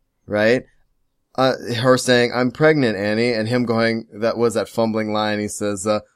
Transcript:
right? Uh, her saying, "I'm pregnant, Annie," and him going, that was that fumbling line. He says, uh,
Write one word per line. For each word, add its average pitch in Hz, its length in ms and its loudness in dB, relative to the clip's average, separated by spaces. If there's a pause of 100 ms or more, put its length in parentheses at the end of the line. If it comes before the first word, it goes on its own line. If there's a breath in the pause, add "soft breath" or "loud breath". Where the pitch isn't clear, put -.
(260)
right? 110 360 2 (720)
Uh, 131 200 2 (260)
her 127 180 4
saying, 120 340 2
"I'm 123 200 0
pregnant, 147 440 2
Annie," 107 360 0
and 110 160 -2
him 123 160 0
going, 113 480 0
that 107 240 -2
was 113 180 0
that 98 140 -2
fumbling 110 440 -2
line. 107 280 0
He 104 80 -2
says, 104 360 -6
uh, 107 160 0 (160)